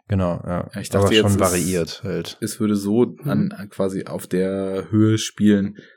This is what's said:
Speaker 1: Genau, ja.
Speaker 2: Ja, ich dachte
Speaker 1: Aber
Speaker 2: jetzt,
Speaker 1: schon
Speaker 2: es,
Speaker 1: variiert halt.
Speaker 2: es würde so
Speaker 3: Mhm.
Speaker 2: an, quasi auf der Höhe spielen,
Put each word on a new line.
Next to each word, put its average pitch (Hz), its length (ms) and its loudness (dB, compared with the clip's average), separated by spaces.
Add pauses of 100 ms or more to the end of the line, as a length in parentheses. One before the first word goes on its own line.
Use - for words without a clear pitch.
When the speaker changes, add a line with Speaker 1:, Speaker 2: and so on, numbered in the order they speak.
Speaker 1:
Genau, 90 380 0
ja. 87 280 -6
Speaker 2:
Ja, 98 80 -10
ich - 80 -10
dachte 98 160 2
Speaker 1:
Aber 98 100 4
Speaker 2:
jetzt, 107 60 2
Speaker 1:
schon 101 140 4
Speaker 2:
es, 98 40 0
Speaker 1:
variiert 90 640 0
halt. 87 380 -6
Speaker 2:
es 107 180 -6
würde 104 160 0
so 104 300 2
Speaker 3:
Mhm. - 240 -6
Speaker 2:
an, 104 400 -2
quasi 95 380 -4
auf - 200 -10
der 95 640 -2
Höhe 107 280 4
spielen, 104 600 2 (200)